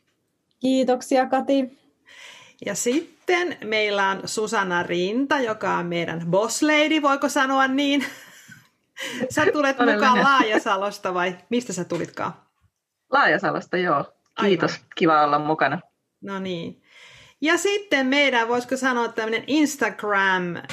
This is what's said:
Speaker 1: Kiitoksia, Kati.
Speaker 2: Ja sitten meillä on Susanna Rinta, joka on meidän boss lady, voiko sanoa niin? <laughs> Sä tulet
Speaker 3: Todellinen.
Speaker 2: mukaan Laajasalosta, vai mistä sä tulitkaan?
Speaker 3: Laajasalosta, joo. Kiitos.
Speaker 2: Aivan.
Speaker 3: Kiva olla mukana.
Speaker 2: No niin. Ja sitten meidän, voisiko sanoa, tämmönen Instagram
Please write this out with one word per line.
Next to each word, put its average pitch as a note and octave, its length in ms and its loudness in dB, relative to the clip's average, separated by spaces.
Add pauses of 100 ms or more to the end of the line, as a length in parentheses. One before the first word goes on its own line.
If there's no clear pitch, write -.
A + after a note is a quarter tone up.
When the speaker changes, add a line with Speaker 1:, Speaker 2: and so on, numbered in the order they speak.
(600)
Speaker 1:
Kiitoksia, C4 680 2
Kati. C4 540 0 (840)
Speaker 2:
Ja G3+ 80 -6
sitten E4+ 920 -2
meillä G#3 460 0
on F#3+ 140 -4
Susanna F#3+ 580 -2
Rinta, G#3+ 580 -2
joka G#3+ 360 -2
on F3 100 -4
meidän E3+ 400 -4
boss G3 360 0
lady, D4+ 400 2
voiko C4+ 260 2
sanoa C4+ 400 2
niin? C#4 360 0 (640)
<laughs> - 680 -10
Sä D4+ 180 2
tulet C#4 240 2
Speaker 3:
Todellinen. A#3 340 4
Speaker 2:
mukaan B3 140 4
Laajasalosta, G#3+ 920 0
vai F3+ 240 -2 (100)
mistä A#3+ 240 -2
sä F3 120 -6
tulitkaan? E3 480 -6 (800)
Speaker 3:
Laajasalosta, F3+ 640 0
joo. F3 280 0 (360)
Kiitos. E3 320 2
Speaker 2:
Aivan. - 140 -14 (100)
Speaker 3:
Kiva D#3 280 4
olla D3 140 2
mukana. D3+ 420 0 (400)
Speaker 2:
No G3 180 -8
niin. F#3 440 -8 (580)
Ja D#4+ 180 2
sitten G4 480 0
meidän, B3+ 420 2
voisiko A#3+ 280 -2
sanoa, B3 320 0
tämmönen A3 380 -4
Instagram G3+ 1080 0 (180)